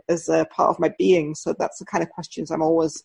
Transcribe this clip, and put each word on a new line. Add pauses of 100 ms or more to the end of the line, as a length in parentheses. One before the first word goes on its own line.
as
a
part
of
my
being.
So
that's
the
kind
of
questions
I'm
always,